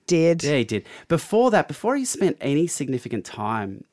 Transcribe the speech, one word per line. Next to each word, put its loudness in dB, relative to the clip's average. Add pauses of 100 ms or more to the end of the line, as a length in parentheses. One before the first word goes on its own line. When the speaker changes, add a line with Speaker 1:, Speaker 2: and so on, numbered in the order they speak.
Speaker 1:
did. 4
Speaker 2:
Yeah, 2
he 2
did. -4 (240)
Before 2
that, 4
before -2
he -2
spent 0
any 0
significant -4
time, -6